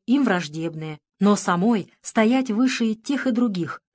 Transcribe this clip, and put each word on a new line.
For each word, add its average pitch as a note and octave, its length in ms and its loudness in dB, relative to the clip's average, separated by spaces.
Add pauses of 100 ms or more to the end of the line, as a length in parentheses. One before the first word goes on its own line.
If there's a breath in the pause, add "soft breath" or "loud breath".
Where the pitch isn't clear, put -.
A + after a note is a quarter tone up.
им C4 200 2
враждебные, D#3+ 760 -4 (200)
но G3+ 160 4
самой G3 560 0 (100)
стоять B3 480 0
выше A#3+ 360 0
и A3 100 -2
тех, C4 320 -4
и C4 40 2
других, G3+ 500 -2 (140)